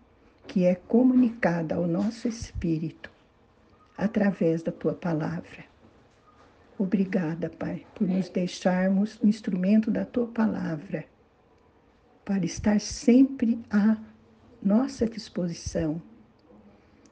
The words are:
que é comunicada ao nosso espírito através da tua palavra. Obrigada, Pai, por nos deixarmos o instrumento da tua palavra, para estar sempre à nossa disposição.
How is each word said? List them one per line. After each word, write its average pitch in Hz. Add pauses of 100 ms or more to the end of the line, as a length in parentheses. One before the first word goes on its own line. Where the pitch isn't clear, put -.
(460)
que 180
é 180
comunicada 226
ao 175
nosso 202
espírito 165 (840)
através 190
da 170
tua -
palavra. 165 (1120)
Obrigada, 180
Pai, -
por 190
nos 185
deixarmos 190
o 214
instrumento 208
da 190
tua 233
palavra, 180 (1200)
para 196
estar 208
sempre 240 (100)
à 208 (680)
nossa 233
disposição. 170 (1080)